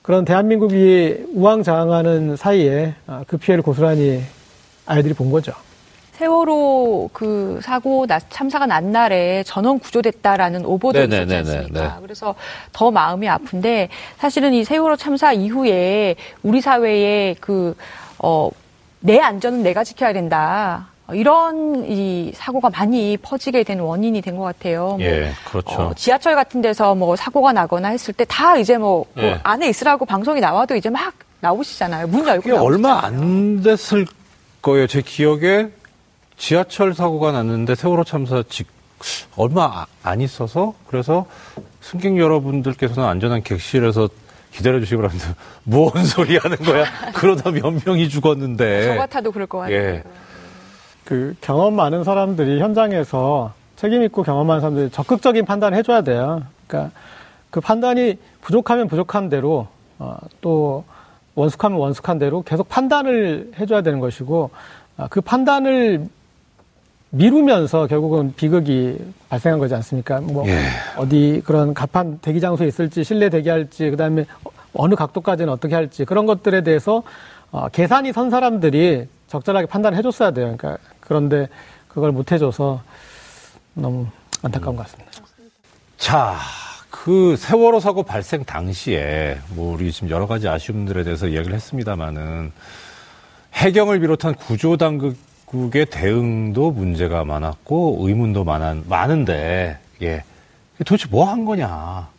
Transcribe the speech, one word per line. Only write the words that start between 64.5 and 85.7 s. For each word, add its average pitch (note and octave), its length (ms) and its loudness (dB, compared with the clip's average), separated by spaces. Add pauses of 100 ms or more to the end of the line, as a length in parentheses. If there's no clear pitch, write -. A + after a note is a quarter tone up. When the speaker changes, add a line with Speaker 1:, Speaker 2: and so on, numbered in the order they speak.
Speaker 1:
아, C3+ 100 -8
그 G3+ 140 -2
판단을 B3+ 840 2 (1040)
미루면서 F#3 760 4
결국은 D3+ 480 0
비극이 C#3+ 600 0 (320)
발생한 D3+ 300 0
거지 C3 160 0
않습니까? B2+ 460 -4
뭐, C#3+ 260 -4
Speaker 3:
예. F2 120 2 (380)
Speaker 1:
어디 D3 480 2
그런 D3 300 2
갑판 D#3 440 -4
대기 D#3 220 -2
장소에 E3+ 260 0
있을지, D#3+ 360 -2
실내 G#3 260 2
대기할지, D#3+ 640 -2
그다음에 D#3 340 0 (480)
어느 F3+ 220 2
각도까지는 E3 580 -2
어떻게 D3 220 -4
할지, D3+ 280 -4
그런 G#3 220 0
것들에 F#3+ 380 2
대해서, E3 400 2 (480)
어, C3+ 180 -6
계산이 B3+ 420 2
선 B3 200 -2
사람들이 E3+ 760 2 (200)
적절하게 F3+ 400 -2
판단을 G3+ 320 0
해줬어야 A3+ 320 0
돼요. A#2+ 260 -4
그러니까, D2 200 -8 (220)
그런데 D3 480 0 (400)
그걸 D3 240 -2
못 C3+ 200 -4
해줘서 C#3 500 0 (920)
너무 B2+ 340 -6 (340)
안타까운 C3 340 -6
것 A#2 80 -12
같습니다. - 280 -20 (840)